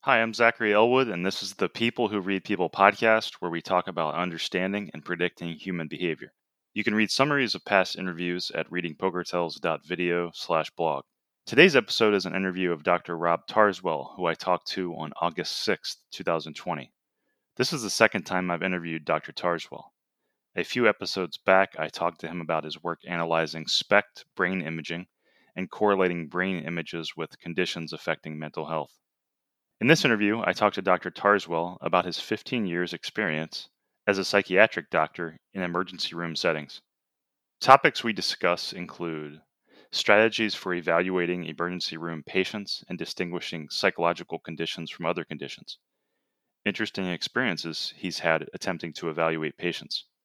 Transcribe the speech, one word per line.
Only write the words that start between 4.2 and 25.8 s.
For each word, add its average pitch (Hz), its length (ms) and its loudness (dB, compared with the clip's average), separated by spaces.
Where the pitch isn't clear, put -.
and 78 100 -14
predicting 87 500 -4
human 82 340 -6
behavior. 76 440 -6
You 110 80 -4
can 110 100 0
read 107 160 2
summaries 135 460 0
of 92 100 -10
past 95 320 2
interviews 90 560 -4
at - 180 -4
reading 85 220 -4
poker 90 300 -2
tells 85 320 -4
dot 80 280 -4
video 87 520 -2
slash 80 420 -2
blog. 76 280 -2
Today's 151 280 6
episode 110 380 4
is 95 140 2
an 80 80 -6
interview 92 360 0
of 76 120 -4
Doctor 87 340 0
Rob 85 300 0
Tarswell, 90 680 2
who 90 120 -2
I 82 80 0
talked - 380 -2
to 90 200 -4
on 78 260 -8
August 85 440 -4
sixth, - 340 -2
two - 120 -12
thousand 80 300 -2
twenty. 73 380 -8
This 139 160 0
is 139 80 -4
the 107 80 -4
second 107 380 2
time 92 240 -2
I've 85 100 -2
interviewed 85 440 -4
Doctor 80 260 0
Tarswell. - 600 -4
A 90 80 -2
few 120 240 2
episodes 95 520 0
back, 95 400 4
I 78 80 -2
talked 85 340 -4
to 82 60 -10
him 85 140 -6
about 80 220 -2
his 78 200 -10
work 85 240 -4
analyzing 82 580 -2
spect - 600 2
brain 90 260 0
imaging 82 460 -6
and 90 120 -6
correlating 92 600 2